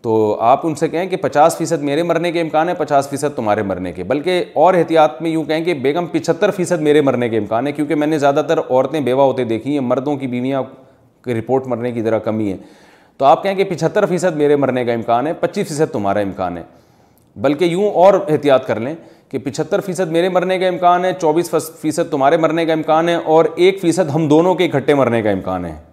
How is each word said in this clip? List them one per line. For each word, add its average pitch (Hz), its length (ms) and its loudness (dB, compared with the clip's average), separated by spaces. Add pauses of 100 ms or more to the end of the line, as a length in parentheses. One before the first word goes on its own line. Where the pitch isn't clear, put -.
तो 110 280 2
आप 123 320 2
उनसे 160 240 -2
कहें 165 220 -4
कि 180 80 -4
"पचास 160 380 4
फीसद 160 260 -2
मेरे 143 200 -2
मरने 170 300 -2
के 170 80 -2
इम्कान 160 280 0
है, 180 80 -2
पचास 139 320 0
फीसद 143 240 -4
तुम्हारे 107 320 0
मरने 90 280 -4
के।" 85 120 -8
बल्कि 147 360 0 (160)
और 175 200 4
एहतियात 156 460 2
में 165 80 -2
यूँ 160 160 -2
कहें 156 180 -2
कि 175 120 0
"बेगम, 147 320 -2
पचहत्तर 165 440 0
फीसद 175 300 -2
मेरे 151 200 4
मरने 123 280 0
के 113 80 -2
इम्कान 110 280 -2
है, 147 60 -4
क्योंकि 147 220 -4
मैंने 151 240 0
ज़्यादातर 143 420 2
औरतें 131 440 -2
बेवा 127 200 2
होते 127 220 0
देखी 113 280 -2
हैं, 143 80 0
मर्दों 131 340 -2
की 131 120 -8
बीवियाँ 127 340 -2 (600)
की 123 100 -4
रिपोर्ट 127 340 0
मरने 120 240 -4
की 117 100 -4
ज़रा 110 180 0
कमी 110 300 -2
है।" - 380 -12 (320)
तो 135 60 0
आप 160 160 6
कहें 196 140 -2
कि 190 100 0
"पचहत्तर 165 400 0
फीसद 170 280 -2
मेरे 147 220 2
मरने 127 280 0
का 120 80 -2
इम्कान 117 340 0
है, 156 80 -4
पच्चीस - 340 -4
फीसद 151 200 -2
तुम्हारा 101 320 -2
इम्कान 95 360 -4
है।" 85 80 -12 (720)
बल्कि 147 360 0
यूँ 196 220 0
और 185 260 6
एहतियात 143 440 2
कर 110 140 -4
लें 135 180 -6 (340)
कि 135 80 -6
"पचहत्तर 143 420 -4
फीसद 180 280 -4
मेरे 170 220 0
मरने 185 280 0
का 185 100 0
इम्कान 175 360 2
है, 185 100 0
चौबीस 165 360 0
फीसद 160 600 -2
तुम्हारे 147 280 4
मरने 160 280 0
का 160 60 0
इम्कान 160 360 0
है, 170 100 0
और 160 400 2
एक 190 220 4
फीसद 175 300 0
हम 156 180 0
दोनों 165 260 4
के 175 100 0
इकट्ठे 143 300 0
मरने 117 280 2
का 104 100 0
इम्कान 92 320 -4
है 82 80 -10 (200)